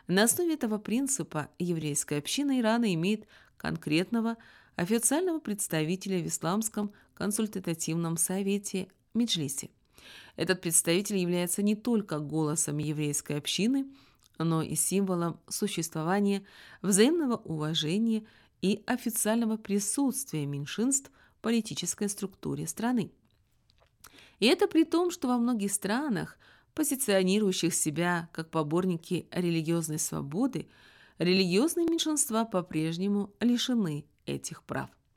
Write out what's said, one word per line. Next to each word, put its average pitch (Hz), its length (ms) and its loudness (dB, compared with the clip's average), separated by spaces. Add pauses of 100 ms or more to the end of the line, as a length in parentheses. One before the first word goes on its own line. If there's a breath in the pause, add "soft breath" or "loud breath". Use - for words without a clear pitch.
На 185 180 4
основе 330 300 4
этого 220 240 0
принципа 214 800 -2
еврейская 156 600 -2
община 269 420 0
Ирана 226 340 4
имеет 196 320 0 (320 soft breath)
конкретного 190 800 0 (380 loud breath)
официального 277 640 0
представителя 185 840 -2
в 156 40 -4
Исламском 208 640 -2 (200 loud breath)
консультативном 170 1000 -2
совете 196 720 -2 (260)
Меджлисе. 220 580 -2 (640 loud breath)
Этот 185 240 0
представитель 180 560 2
является 175 440 0
не 208 140 2
только 208 440 0
голосом 151 580 0
еврейской 147 560 -2
общины, 247 560 0 (480 loud breath)
но 160 240 2
и - 140 -4
символом 180 600 0 (120)
существования, 196 960 0 (360 loud breath)
взаимного 240 540 4
уважения 165 920 -2 (360 loud breath)
и 190 240 2
официального 226 720 0
присутствия 202 880 -2
меньшинств 143 680 -2 (280 soft breath)
в - 20 -20
политической 220 640 -2
структуре 156 580 -6
страны. 226 460 -2 (1300 loud breath)
И 196 60 6
это 359 240 4
при 320 160 4
том, 339 260 0
что 285 160 -6
во 247 100 2
многих 233 360 0
странах, 208 640 -2 (360 soft breath)
позиционирующих 196 1040 2
себя 170 560 0
как - 180 -10
поборники 165 800 0
религиозной 165 680 0
свободы, 156 720 -4 (480 loud breath)
религиозные 190 680 4
меньшинства 302 600 0
по-прежнему 185 960 -2
лишены 233 640 2 (200)
этих - 360 -8
прав. - 300 -8 (260)